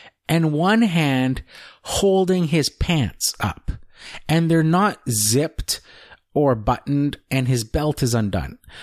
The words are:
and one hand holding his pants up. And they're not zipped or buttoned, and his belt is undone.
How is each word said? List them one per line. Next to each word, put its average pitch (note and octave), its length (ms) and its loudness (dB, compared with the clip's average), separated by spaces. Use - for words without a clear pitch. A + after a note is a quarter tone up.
and D#3+ 260 2
one F#3+ 300 2
hand C#3 600 0
holding F#3+ 640 2
his D3+ 260 0
pants - 720 -2
up. - 300 -6
And E3 240 2
they're E3 120 4
not F3+ 380 0
zipped A2 720 -2
or C#3+ 220 2
buttoned, C3+ 640 -2
and C3 180 0
his B2 160 0
belt D3+ 380 -4
is A#2+ 120 0
undone. G2 440 -2